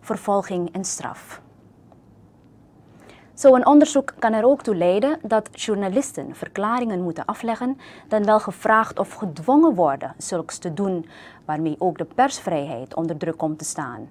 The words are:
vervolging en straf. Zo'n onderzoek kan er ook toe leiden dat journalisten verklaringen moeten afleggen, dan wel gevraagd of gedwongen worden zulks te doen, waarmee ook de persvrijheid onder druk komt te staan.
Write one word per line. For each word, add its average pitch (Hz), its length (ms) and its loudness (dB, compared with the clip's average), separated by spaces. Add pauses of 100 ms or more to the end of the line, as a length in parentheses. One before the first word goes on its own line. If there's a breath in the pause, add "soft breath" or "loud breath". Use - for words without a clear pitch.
vervolging 190 720 -4
en 190 120 -8
straf. - 580 -12 (1900 loud breath)
Zo'n 262 320 6
onderzoek 294 520 6
kan 220 140 0
er 220 120 0
ook 269 180 4
toe 220 120 -2
leiden 202 480 0
dat 214 300 -2
journalisten 196 840 -4
verklaringen 220 680 -4
moeten 165 220 -6
afleggen, 233 540 -6 (300 loud breath)
dan 214 160 0
wel 214 160 4
gevraagd 214 580 0
of 196 140 -4
gedwongen 240 600 2
worden 147 440 0
zulks - 400 -8
te 165 160 -8
doen, 185 320 -2 (380 loud breath)
waarmee 151 340 -4
ook 175 200 -2
de 175 60 -4
persvrijheid 160 920 -4
onder 165 220 -4
druk 156 220 -6
komt 156 200 -4
te 156 60 -14
staan. 120 460 -10